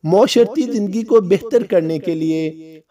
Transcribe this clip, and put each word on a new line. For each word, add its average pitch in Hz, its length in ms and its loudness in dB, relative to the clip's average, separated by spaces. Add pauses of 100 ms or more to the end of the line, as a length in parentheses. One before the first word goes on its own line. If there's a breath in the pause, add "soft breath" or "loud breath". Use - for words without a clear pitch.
माशरती 233 600 2
ज़िंदगी 208 380 -4
को 226 200 4
बेहतर 220 420 0
करने 160 340 -2
के 165 160 -4
लिए 160 680 -6 (100)